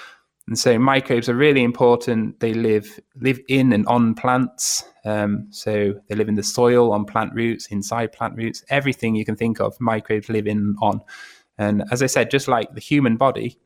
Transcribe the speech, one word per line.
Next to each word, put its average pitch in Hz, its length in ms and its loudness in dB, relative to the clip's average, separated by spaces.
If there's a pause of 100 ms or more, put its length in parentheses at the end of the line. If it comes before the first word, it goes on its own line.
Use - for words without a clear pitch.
(460)
And 110 120 -6
so 117 200 2
microbes 131 500 2
are 120 60 0
really 135 300 4
important. 120 760 0
They 113 140 0
live, 107 460 -2 (160)
live 123 320 -2
in 131 240 4
and 104 140 2
on 117 280 2
plants. - 680 -2 (200)
Um, 104 460 -2
so 101 440 -2 (140)
they 104 60 -6
live 107 140 0
in 104 80 2
the 101 60 -2
soil, 120 500 4
on 104 120 0
plant 110 300 -4
roots, 117 320 -4
inside 110 460 -6
plant - 240 -8
roots, 113 320 -8
everything 135 480 -2
you 107 80 -4
can 107 120 -4
think 113 240 -2
of, 104 200 -4
microbes 110 480 -2
live 107 180 -2
in 104 120 -2
and 101 220 -2
on. 104 200 -2 (580)
And 104 320 0
as 123 120 -2
I 131 40 2
said, 127 240 0
just 139 160 -2
like 117 280 -2
the 110 60 -14
human 135 360 2
body 120 480 -2